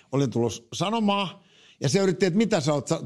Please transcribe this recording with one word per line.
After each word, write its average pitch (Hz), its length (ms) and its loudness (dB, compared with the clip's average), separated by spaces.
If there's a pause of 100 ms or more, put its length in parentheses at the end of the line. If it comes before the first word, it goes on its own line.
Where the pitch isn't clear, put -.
(120)
olin 135 180 0
tulossa 117 320 -2 (100)
sanomaan." 202 560 -2 (520)
Ja 143 80 0
se 143 100 2
yritti, 190 280 2
että 175 100 0
"Mitä 214 240 2
sä 147 140 0
oot 139 140 -2
sa-, 165 180 -2